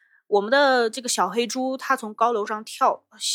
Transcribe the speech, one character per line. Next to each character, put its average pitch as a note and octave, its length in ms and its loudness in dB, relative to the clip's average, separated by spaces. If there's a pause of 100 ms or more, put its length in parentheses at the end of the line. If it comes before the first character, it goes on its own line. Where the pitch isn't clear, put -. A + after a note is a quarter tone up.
(280)
我 G3+ 120 4
们 G#3 120 -2
的 C4 400 4
这 B3+ 100 -10
个 A#3 80 -8
小 F#3 180 0
黑 A#3 200 -2
猪 C4 280 -4
他 C4 200 -2
从 G#3+ 180 -10
高 A#3 180 2
楼 G#3+ 140 -2
上 G#3+ 180 -6
跳， - 400 0 (320)